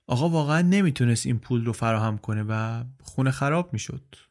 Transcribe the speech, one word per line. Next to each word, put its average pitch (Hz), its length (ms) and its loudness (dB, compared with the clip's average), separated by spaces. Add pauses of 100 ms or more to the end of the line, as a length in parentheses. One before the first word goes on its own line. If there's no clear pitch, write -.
آقا 135 200 0
واقعاً 156 320 2
نمیتونست 170 640 4
این 123 140 0
پول 117 260 -2
رو 117 80 -2
فراهم 110 440 -2
کنه 107 260 -4
و 110 400 -4 (180)
خونه 135 300 0
خراب 156 420 -2
می‌شد. - 420 -10 (160)